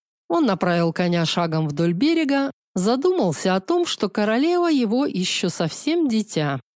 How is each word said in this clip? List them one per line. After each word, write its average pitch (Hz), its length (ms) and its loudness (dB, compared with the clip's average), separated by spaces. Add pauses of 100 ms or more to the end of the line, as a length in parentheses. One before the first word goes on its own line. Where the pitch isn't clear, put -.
(280)
Он 339 180 2
направил 175 460 2
коня 175 340 0
шагом 160 440 -2
вдоль 165 240 0
берега, 277 580 0 (240)
задумался 214 800 0
о 190 60 0
том, 349 240 0
что - 240 -2
королева 285 580 0
его 254 380 2
ещё 185 420 -2
совсем 294 600 -2
дитя 156 500 -2 (160)